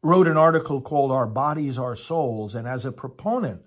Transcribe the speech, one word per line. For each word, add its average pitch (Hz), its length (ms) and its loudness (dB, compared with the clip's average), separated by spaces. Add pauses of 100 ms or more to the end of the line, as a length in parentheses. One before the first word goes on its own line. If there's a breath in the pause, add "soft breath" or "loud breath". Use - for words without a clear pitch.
wrote 175 240 6
an 160 100 2
article 156 440 4
called 139 320 0
Our 131 160 0
Bodies, 139 500 -2
Our 123 160 -6
Souls, 117 600 -4
and 113 100 -8
as 123 180 -8
a 135 60 -6
proponent 175 760 -6